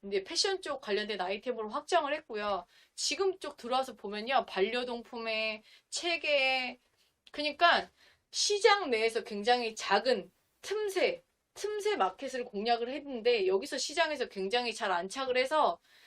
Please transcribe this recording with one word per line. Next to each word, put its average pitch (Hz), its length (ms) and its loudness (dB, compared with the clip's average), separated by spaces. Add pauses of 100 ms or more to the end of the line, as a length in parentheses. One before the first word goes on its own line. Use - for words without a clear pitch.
이제 196 200 -2
패션 370 380 0
쪽 302 180 -6
관련된 208 400 -2
아이템으로 214 500 -4
확장을 294 440 0
했고요. 208 540 -4 (260)
지금 370 460 -2
쪽 294 180 -12
들어와서 254 380 -2
보면요. 220 520 -2
반려동품에, 226 1160 -4 (260)
책에, 269 880 0 (520)
그러니까 294 580 2 (400)
시장 403 640 4
내에서 226 320 2
굉장히 220 500 2
작은 202 580 2 (300)
틈새, 381 640 0 (320)
틈새 415 400 -2
마켓을 247 500 -2
공략을 233 440 -2
했는데 240 580 0
여기서 247 320 0
시장에서 240 480 0
굉장히 214 480 -2
잘 214 160 -2
안착을 247 460 -2
해서 262 420 2 (280)